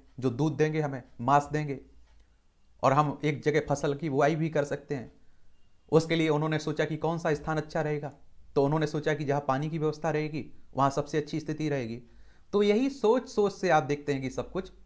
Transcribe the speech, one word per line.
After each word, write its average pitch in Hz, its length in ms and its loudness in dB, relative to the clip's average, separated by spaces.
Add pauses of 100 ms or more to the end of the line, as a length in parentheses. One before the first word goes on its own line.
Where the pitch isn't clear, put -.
(200)
जो 127 100 2
दूध 135 280 0
देंगे 156 240 2
हमें, 135 220 -4 (180)
मांस 143 300 4
देंगे 147 300 -4 (1040)
और 135 100 6
हम 147 300 2
एक 147 200 -2
जगह 151 260 2
फसल 143 240 0
की 147 160 -6
बुआई 143 260 2
भी 156 140 -2
कर 156 140 0
सकते 139 320 -6
हैं। 117 160 -12 (800)
उसके 160 240 4
लिए 160 140 2
उन्होंने 156 300 0
सोचा 156 260 -2
कि 151 120 -4
कौन 165 200 -2
सा 160 160 0
स्थान 160 240 -2
अच्छा 156 240 -4
रहेगा, 151 320 -4 (420)
तो 139 100 4
उन्होंने 151 220 2
सोचा 151 260 -2
कि 147 120 -4
जहाँ 143 220 0
पानी 147 220 0
की 160 80 -4
व्यवस्था 156 320 -2
रहेगी 151 540 -4 (120)
वहाँ 135 140 4
सबसे 147 280 -2
अच्छी 151 220 -4
स्थिति 151 300 -4
रहेगी। 120 320 -4 (520)
तो 208 100 4
यही 220 260 4
सोच 247 400 2
सोच 202 240 2
से 185 160 -2
आप 156 140 6
देखते 143 300 -2
हैं 131 80 -4
कि 131 80 -4
सब 123 220 -8
कुछ 190 200 -6 (140)